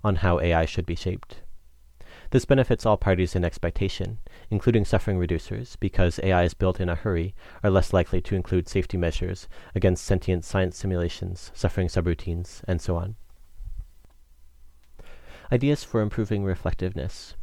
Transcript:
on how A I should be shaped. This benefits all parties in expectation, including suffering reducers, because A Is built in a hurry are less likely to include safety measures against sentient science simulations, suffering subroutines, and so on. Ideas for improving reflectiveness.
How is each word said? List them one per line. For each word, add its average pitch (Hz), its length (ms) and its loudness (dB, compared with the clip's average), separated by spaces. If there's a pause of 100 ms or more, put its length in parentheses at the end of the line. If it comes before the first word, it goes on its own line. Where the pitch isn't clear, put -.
on 98 140 4
how 87 220 4
A 85 140 4
I 82 120 4
should 87 200 -4
be 85 80 -4
shaped. - 480 -6 (880)
This 123 160 4
benefits 131 400 4
all 107 120 6
parties 92 380 2
in 90 80 2
expectation, 92 760 -2 (320)
including 107 340 4
suffering 101 320 2
reducers, 90 640 -4
because 90 400 2
A 92 240 4
Is 87 100 2
built 92 260 0
in 90 80 0
a 87 60 0
hurry 87 400 -2 (300)
are 104 80 4
less 95 220 4
likely 92 280 2
to - 140 -2
include 90 340 0
safety 95 260 -2
measures 90 520 -2 (260)
against 95 320 2
sentient 92 400 2
science 95 320 0
simulations, 90 760 -4
suffering - 320 0
subroutines, 85 800 -4
and 90 120 0
so 90 160 -2
on. 92 200 -6 (2250)
Ideas 135 320 2
for - 160 -2
improving 104 440 -2
reflectiveness. 92 1000 -4